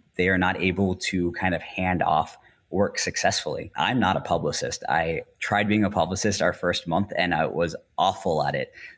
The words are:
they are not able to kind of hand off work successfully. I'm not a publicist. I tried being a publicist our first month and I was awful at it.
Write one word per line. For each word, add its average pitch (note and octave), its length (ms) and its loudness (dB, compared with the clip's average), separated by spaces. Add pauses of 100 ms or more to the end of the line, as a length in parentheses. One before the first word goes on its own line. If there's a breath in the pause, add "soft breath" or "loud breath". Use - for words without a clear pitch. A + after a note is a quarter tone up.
(160)
they F2+ 120 2
are F#2+ 100 2
not F#2 240 0
able F#2 340 2
to F2 360 -2
kind F#2 220 -2
of E2 60 -4
hand F#2 420 -2
off E2 360 0 (320 soft breath)
work F#2 280 0
successfully. - 800 -2
I'm A2+ 240 2
not F#2 160 4
a - 40 -2
publicist. D#2+ 680 -2
I E2 340 0 (160)
tried G#2 300 0
being G#2 160 4
a F#2+ 60 2
publicist F#2 520 0
our F2 120 2
first F2 340 -2
month F#2 280 0
and F2 180 2
I D#2 120 2
was D#2+ 300 -2 (200)
awful E2+ 460 2
at C#2+ 120 -2
it. C2+ 180 -6 (260 loud breath)